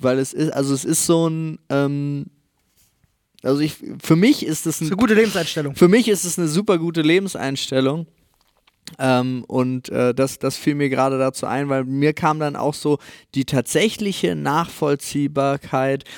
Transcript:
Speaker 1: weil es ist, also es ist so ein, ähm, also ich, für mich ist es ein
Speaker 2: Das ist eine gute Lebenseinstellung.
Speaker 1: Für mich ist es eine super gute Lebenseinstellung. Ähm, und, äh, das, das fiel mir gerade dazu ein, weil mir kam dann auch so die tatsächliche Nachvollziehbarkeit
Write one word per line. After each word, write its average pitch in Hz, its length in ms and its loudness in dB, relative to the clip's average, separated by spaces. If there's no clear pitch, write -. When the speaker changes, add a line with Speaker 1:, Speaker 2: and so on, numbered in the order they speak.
Speaker 1:
weil 127 180 2
es 135 140 -2
ist, 151 180 0
also 139 220 0
es 135 120 -4
ist 160 200 0
so 165 240 4
ein, 160 300 -6
ähm, 143 560 -2
also 139 160 0
ich, 151 160 -2
für 160 120 4
mich 226 300 4
ist 156 200 -4
es 160 160 -4
ein 160 40 -2
Speaker 2:
Das - 20 -2
ist 151 40 -4
eine 185 60 -2
gute 220 160 2
Lebenseinstellung. 170 600 0
Speaker 1:
Für 175 120 8
mich 220 200 6
ist 196 180 0
es 175 140 -4
eine 170 80 0
super 185 320 2
gute 165 220 -2
Lebenseinstellung. 147 1040 0
Ähm, 127 500 0
und, 127 400 -2
äh, 123 240 0
das, 131 260 -2
das 135 160 -4
fiel - 180 0
mir 143 140 0
gerade 131 300 0
dazu 131 280 -2
ein, 139 220 -2
weil 135 160 0
mir 139 300 0
kam 156 260 0
dann 147 160 -2
auch 143 180 -2
so 147 260 0
die 135 80 0
tatsächliche 180 880 0
Nachvollziehbarkeit 143 1700 -2